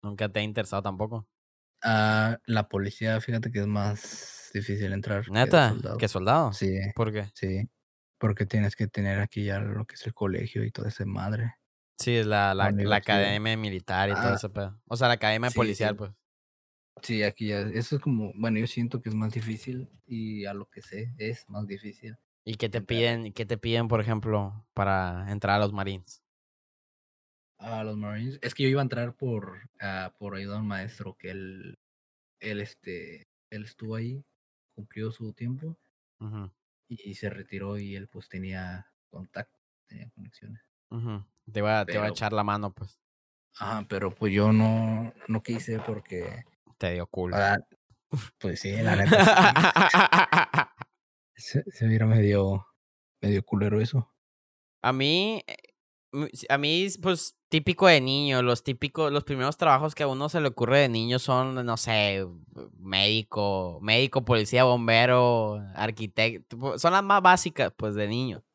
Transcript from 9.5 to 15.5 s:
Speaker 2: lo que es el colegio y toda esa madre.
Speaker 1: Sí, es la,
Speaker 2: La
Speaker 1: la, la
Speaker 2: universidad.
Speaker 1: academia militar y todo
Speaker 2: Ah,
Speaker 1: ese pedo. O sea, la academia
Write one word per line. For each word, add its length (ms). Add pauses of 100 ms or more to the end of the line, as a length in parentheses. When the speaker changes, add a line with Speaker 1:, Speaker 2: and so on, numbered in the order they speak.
Speaker 2:
lo 260
que 100
es 100
el 80
colegio 500
y 80
toda 160
esa 180
madre. 500 (420)
Speaker 1:
Sí, 180
es 100
la, 320
Speaker 2:
La 80
Speaker 1:
la, 120
la 180
Speaker 2:
universidad. 0
Speaker 1:
academia 600
militar 540
y 80
todo 40
Speaker 2:
Ah, 120
Speaker 1:
ese 160
pedo. 360
O 100
sea, 120
la 60
academia 360